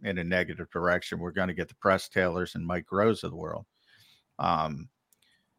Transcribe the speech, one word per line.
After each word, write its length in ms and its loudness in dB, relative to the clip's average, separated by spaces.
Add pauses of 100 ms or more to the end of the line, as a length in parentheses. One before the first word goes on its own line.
in 160 -4
a 60 -2
negative 460 0
direction, 480 0
we're 120 -6
gonna 240 0
get 140 -4
the 80 -20
Press 340 2
Taylors 440 0
and 120 -6
Mike 200 -4
Grohs 380 2
of 60 -6
the 80 -10
world. 260 -8 (760)
Um, 520 0 (680)